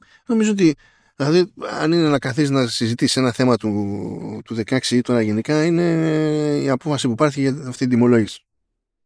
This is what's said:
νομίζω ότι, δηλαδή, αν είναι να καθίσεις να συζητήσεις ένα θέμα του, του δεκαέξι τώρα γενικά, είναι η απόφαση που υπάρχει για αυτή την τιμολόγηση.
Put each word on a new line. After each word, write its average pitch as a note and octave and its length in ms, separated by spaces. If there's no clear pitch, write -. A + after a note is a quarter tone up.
νομίζω A3 260
ότι, F#3 240
δηλαδή, E3 360
αν D#3 120
είναι E3 180
να C#3+ 100
καθίσεις C#3 300
να C3+ 180
συζητήσεις A#2+ 500
ένα C3 140
θέμα B2 260
του, G#2 880
του - 80
δεκαέξι A#2+ 480
τώρα A#2+ 200
γενικά, A2+ 440
είναι E3+ 180
η C#3 60
απόφαση C3+ 380
που A#2+ 60
υπάρχει C#3+ 280
για C3+ 80
αυτή C3 280
την C3 120
τιμολόγηση. A#2+ 520